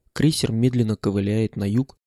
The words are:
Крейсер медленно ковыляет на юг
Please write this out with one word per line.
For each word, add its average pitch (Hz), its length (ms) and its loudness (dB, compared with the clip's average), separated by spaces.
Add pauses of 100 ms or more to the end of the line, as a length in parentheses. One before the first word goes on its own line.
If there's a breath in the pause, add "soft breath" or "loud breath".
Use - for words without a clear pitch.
(140)
Крейсер 143 380 0
медленно 117 440 0
ковыляет 104 600 -2
на 101 120 -4
юг 120 400 -2